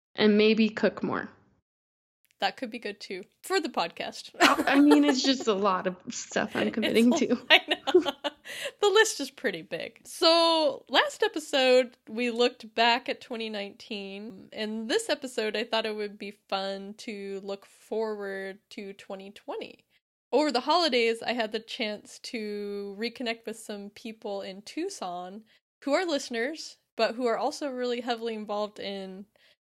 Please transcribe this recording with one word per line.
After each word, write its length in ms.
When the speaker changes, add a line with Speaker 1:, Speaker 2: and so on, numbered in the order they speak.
Speaker 1:
And 220
maybe 300
cook 340
more. 260
Speaker 2:
That 180
could 120
be 80
good 220
too. 220
For 160
the 100
podcast. 640
<laughs> 60
Speaker 1:
I 400
mean, 240
it's 180
just 240
a 80
lot 320
of 100
stuff 440
I'm 140
Speaker 2:
It's 60
Speaker 1:
committing 400
Speaker 2:
a 40
Speaker 1:
to. 260
Speaker 2:
<laughs> 60
I 180
know. 440
The 80
list 320
is 100
pretty 320
big. 420
So, 840
last 320
episode, 720
we 220
looked 440
back 340
at 140
twenty 260
nineteen. 1040
In 360
this 200
episode, 480
I 80
thought 220
it 100
would 220
be 160
fun 480
to 440
look 220
forward 960
to 240
twenty 360
twenty. 540
Over 200
the 80
holidays, 680
I 60
had 200
the 80
chance 640
to 760
reconnect 460
with 120
some 320
people 520
in 200
Tucson 800
who 100
are 100
listeners, 720
but 180
who 120
are 120
also 320
really 320
heavily 320
involved 440
in 460